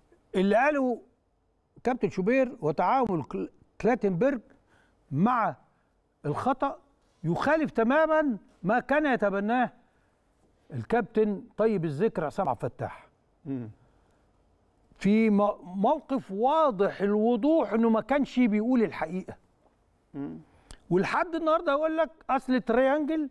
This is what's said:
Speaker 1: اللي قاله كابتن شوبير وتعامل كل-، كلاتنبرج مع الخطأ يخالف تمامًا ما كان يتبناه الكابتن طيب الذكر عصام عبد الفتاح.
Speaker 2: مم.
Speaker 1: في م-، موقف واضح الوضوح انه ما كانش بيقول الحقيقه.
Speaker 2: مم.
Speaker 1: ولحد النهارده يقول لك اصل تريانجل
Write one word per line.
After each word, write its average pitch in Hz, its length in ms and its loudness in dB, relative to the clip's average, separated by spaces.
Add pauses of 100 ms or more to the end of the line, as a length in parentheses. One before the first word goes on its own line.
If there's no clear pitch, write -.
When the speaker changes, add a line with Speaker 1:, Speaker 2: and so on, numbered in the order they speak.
(360)
Speaker 1:
اللي 196 200 2
قاله 262 460 0 (840)
كابتن 170 260 0
شوبير 240 420 0 (100)
وتعامل 185 640 0
كل-، 190 260 -8 (320)
كلاتنبرج 220 600 0 (680)
مع 190 440 2 (680)
الخطأ - 540 -2 (440)
يخالف 269 480 0
تمامًا 302 680 2 (260)
ما 214 160 0
كان 302 260 0
يتبناه 214 680 0 (1000)
الكابتن 208 680 0 (140)
طيب 208 280 0
الذكر 165 400 -2
عصام 143 240 -2
عبد 127 160 -4
الفتاح. - 420 -10 (380)
Speaker 2:
مم. 123 240 -8 (1300)
Speaker 1:
في 220 300 4
م-، 208 340 2
موقف 202 680 -2
واضح 226 680 0
الوضوح 220 720 2
انه 226 160 2
ما 220 120 2
كانش 262 380 -2
بيقول 233 440 2
الحقيقه. 170 520 -6 (800)
Speaker 2:
مم. 156 260 -10 (500)
Speaker 1:
ولحد 240 460 0
النهارده 320 360 0
يقول 311 260 0
لك 320 120 0 (200)
اصل 254 320 0
تريانجل 277 680 0